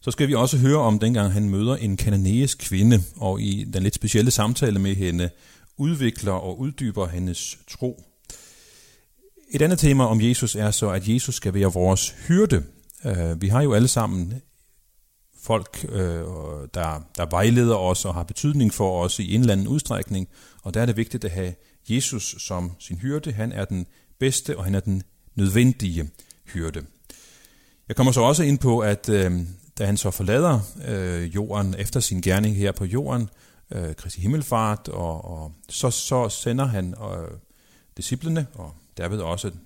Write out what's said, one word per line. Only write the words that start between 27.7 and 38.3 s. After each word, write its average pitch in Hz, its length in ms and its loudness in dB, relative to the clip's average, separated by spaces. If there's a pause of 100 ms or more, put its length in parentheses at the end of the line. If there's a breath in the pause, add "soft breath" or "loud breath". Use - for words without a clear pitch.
Jeg 120 80 -6
kommer 127 160 4
så 123 80 4
også 147 220 4
ind 143 160 4
på, 120 200 4
at, 104 300 0
øh, 92 320 2 (380)
da 101 80 0
han 101 100 2
så 101 140 -2
forlader, 120 500 2 (280)
øh, 90 460 -4
jorden 101 440 -2
efter 101 220 -2
sin 92 200 -2
gerning 101 360 2
her 98 160 0
på - 120 -6
jorden, 120 440 -4 (420 soft breath)
øh, 80 240 -6
Kristi - 260 -12
himmelfart, 110 680 -2
og, 85 360 -6
og 80 280 -12 (160)
så, - 220 -2
så 123 380 -2
sender 123 360 -2
han, 95 360 -2
øh, 90 380 -10 (580 soft breath)
disciplene, 160 580 -4